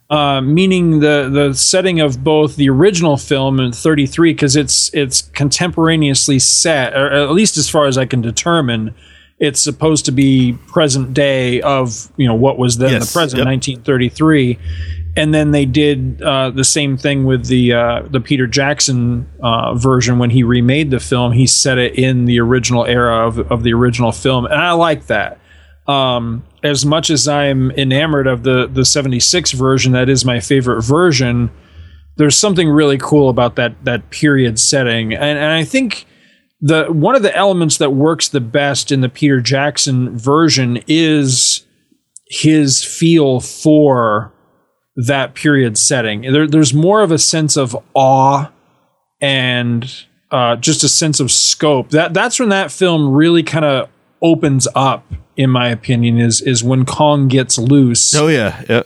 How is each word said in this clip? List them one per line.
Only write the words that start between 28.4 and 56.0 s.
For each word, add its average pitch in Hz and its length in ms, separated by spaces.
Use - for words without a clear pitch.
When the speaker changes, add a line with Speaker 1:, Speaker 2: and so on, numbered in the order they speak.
Speaker 1:
the, 127 240
the 131 160
seventy-six 135 720
version, 131 400
that 127 160
is 127 160
my 120 160
favorite 123 400
version, 127 680
there's 151 180
something 180 340
really 143 280
cool 139 320
about 120 260
that, 120 300
that 120 240
period 131 500
setting. 117 540
And, 147 260
and 151 140
I 160 100
think 262 420
the, 156 280
one 165 280
of 254 60
the 196 120
elements 175 440
that 143 140
works 151 360
the 139 140
best 143 500
in 135 80
the 127 80
Peter 139 320
Jackson 127 800
version 131 720
is 151 760
his 151 560
feel 151 560
for 123 920
that 127 360
period 135 440
setting. 113 440
There, 139 260
there's 147 260
more 185 280
of 175 100
a 156 60
sense 156 400
of 131 180
awe 135 560
and, 123 760
uh, 120 240
just 135 300
a - 20
sense 156 320
of 127 120
scope. - 580
That, 165 240
that's 226 260
when 247 80
that 196 240
film 160 400
really 160 320
kinda 143 460
opens 156 520
up, 131 300
in 135 140
my 123 180
opinion, 117 500